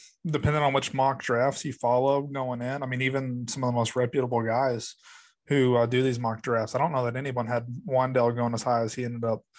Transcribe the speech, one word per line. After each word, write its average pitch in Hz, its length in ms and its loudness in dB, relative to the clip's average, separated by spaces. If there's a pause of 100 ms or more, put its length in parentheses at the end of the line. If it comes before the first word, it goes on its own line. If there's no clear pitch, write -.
(260)
depending 151 380 2
on 135 80 4
which 135 200 0
mock 135 300 2
drafts 127 420 0
you 131 100 -6
follow 131 480 2
going 131 380 -6
in, 135 220 -4
I 131 40 -6
mean, 127 160 -2
even 131 440 -2
some 131 160 -6
of 123 60 2
the 120 80 0
most 117 180 0
reputable 123 480 0
guys 117 540 -2 (500)
who, 131 280 4
uh, 120 100 6
do 123 160 2
these 127 200 0
mock 113 220 -2
drafts, 113 340 0
I - 20 0
don't 160 140 0
know 127 140 0
that 117 100 -2
anyone 127 320 -4
had 120 180 -2 (180)
Wan'Dale 127 520 2
going 120 180 0
as 110 80 -4
high 120 200 2
as 113 120 -4
he 123 100 -4
ended 117 200 -6
up 113 160 0 (180)